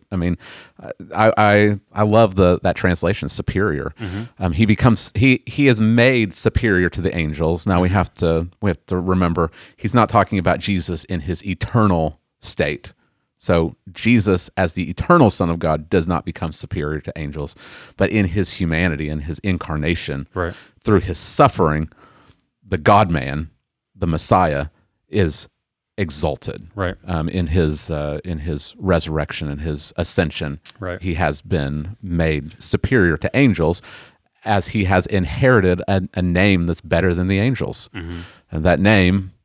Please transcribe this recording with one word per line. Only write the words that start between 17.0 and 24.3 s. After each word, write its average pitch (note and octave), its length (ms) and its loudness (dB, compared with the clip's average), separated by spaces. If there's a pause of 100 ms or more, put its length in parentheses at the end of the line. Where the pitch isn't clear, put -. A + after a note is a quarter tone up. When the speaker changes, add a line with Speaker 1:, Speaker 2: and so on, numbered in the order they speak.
Speaker 1:
to - 160 -12
angels, D2 380 -10 (400)
but F#2+ 140 -2
in G#2 160 0
his F2+ 280 -4
humanity D#2+ 560 -2
and D2+ 140 -8
his D2+ 160 -12
incarnation, D#2 920 -4
Speaker 2:
Right. E2+ 200 -6 (280)
Speaker 1:
through G#2 200 4
his - 160 -4
suffering, D#2 720 0 (760)
the F#2+ 100 -4
God-man, D#2 720 2 (460)
the - 120 -4
Messiah, D#2+ 600 2 (400)